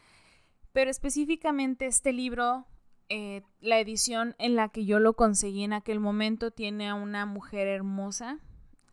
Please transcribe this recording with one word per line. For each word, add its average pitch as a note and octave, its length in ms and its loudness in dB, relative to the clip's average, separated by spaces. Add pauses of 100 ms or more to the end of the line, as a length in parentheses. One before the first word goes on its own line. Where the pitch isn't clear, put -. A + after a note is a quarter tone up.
(720)
Pero C4 180 4
específicamente C#4 960 -2
este B3+ 260 2
libro, B3 540 -2 (420)
eh, G3+ 340 -8 (180)
la A3+ 180 4
edición A3+ 600 -2
en A#3+ 160 2
la A3 140 4
que A3 160 -4
yo G#3 160 4
lo A3 140 8
conseguí G3+ 500 2
en G#3 80 -2
aquel G#3+ 260 -4
momento G#3+ 520 0
tiene G#3 380 -6
a G#3 60 -2
una G#3 320 -6
mujer G3+ 420 -4
hermosa, G3 680 -4 (540)